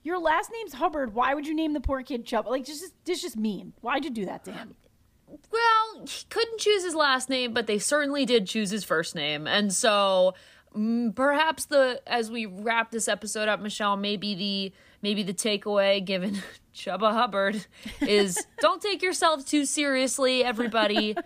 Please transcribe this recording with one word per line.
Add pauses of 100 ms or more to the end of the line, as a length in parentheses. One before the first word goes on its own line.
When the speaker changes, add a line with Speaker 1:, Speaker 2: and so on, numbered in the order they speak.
Speaker 1:
"Your
last
name's
Hubbard.
Why
would
you
name
the
poor
kid
Chuba?"
Like,
just, (120)
it's
just
mean.
Why'd
you
do
that
to
him? (760)
Speaker 2:
Well,
he
couldn't
choose
his
last
name,
but
they
certainly
did
choose
his
first
name.
And
so, (420)
mm,
perhaps
the,
as
we
wrap
this
episode
up,
Michelle,
maybe
the, (280)
maybe
the
takeaway
given (200)
<laughs>
Chuba
Hubbard (360)
is
Speaker 1:
<laughs>
Speaker 2:
don't
take
yourselves
too
seriously,
everybody. (100)